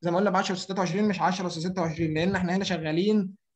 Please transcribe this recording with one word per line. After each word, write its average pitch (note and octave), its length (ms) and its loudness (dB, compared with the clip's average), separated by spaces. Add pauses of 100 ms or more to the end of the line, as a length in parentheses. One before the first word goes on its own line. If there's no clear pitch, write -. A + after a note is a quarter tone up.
زي E3+ 100 0
ما E3+ 60 2
قلنا G3 120 2
ب F#3 60 2
عشرة G3 200 0
أس F3+ 40 -4
ستة F#3+ 200 -6
وعشرين، F#3 280 0
مش F#3 140 0
عشرة F#3 260 0
أس E3+ 120 -6
ستة F3+ 220 -2
وعشرين، E3 320 -2
لأن F3+ 220 2
إحنا F3+ 200 0
هنا G3 80 0
شغالين F#3 720 0 (200)